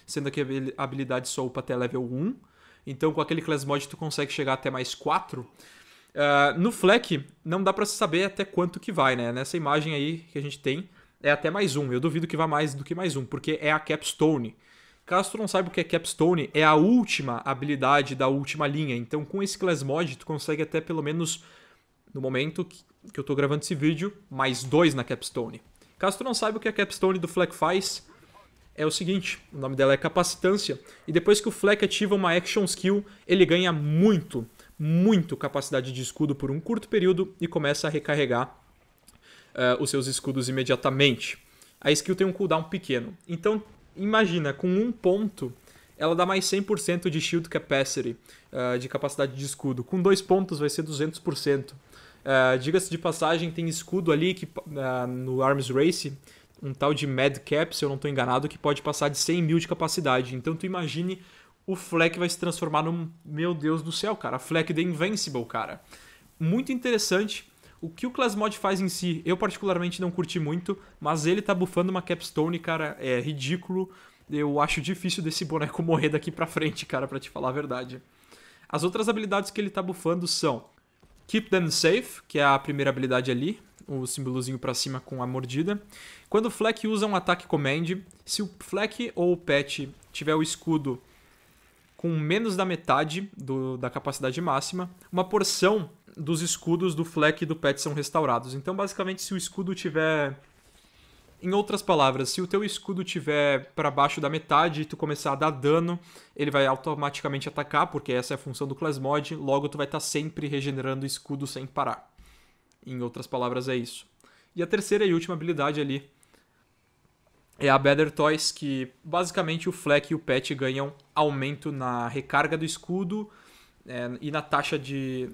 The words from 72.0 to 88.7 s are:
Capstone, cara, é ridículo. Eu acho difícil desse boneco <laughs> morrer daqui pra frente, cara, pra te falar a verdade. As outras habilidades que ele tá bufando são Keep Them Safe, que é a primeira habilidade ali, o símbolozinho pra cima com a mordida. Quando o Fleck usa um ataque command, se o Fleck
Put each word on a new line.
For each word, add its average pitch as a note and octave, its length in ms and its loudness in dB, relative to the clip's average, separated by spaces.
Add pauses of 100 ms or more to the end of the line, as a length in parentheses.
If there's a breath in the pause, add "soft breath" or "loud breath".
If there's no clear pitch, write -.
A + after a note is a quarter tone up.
Capstone, E3+ 560 -2
cara, D#3+ 420 -4
é B2+ 200 0
ridículo. E3 720 -4 (380 loud breath)
Eu D3 300 0
acho D3+ 220 2
difícil F3+ 400 -4
desse D#3+ 220 -2
boneco D#3 400 -2
<laughs> - 0 -
morrer D#3 260 4
daqui D3+ 220 -2
pra D#3+ 160 -2
frente, D#3 380 -2
cara, C3 220 -4
pra C3+ 120 -6
te - 100 -16
falar C#3 200 -4
a - 20 -2
verdade. B2+ 500 -6 (640 loud breath)
As D#3 160 -2
outras G3+ 260 0
habilidades G3+ 420 0
que - 80 -6
ele G3+ 100 0
tá F#3+ 140 -4
bufando F3 420 -2
são C#3 400 0 (640)
Keep A3 220 0
Them F3 200 2
Safe, F#3 580 2
que D3+ 120 -2
é C#3+ 60 6
a C#3 120 6
primeira C#3 320 0
habilidade B2+ 400 0
ali, C#3 300 0 (280)
o C3 200 -4
símbolozinho C3 500 -4
pra B2+ 160 -4
cima C3 260 -4
com C3 220 -8
a B2 60 -4
mordida. C3 520 -2 (480 loud breath)
Quando A3 200 2
o G#3 40 -2
Fleck A3 360 0
usa G#3+ 180 0
um G3+ 100 0
ataque F3 300 0
command, D#3+ 560 0 (240)
se - 160 -4
o F#3+ 80 -6 (100)
Fleck G#3+ 540 -4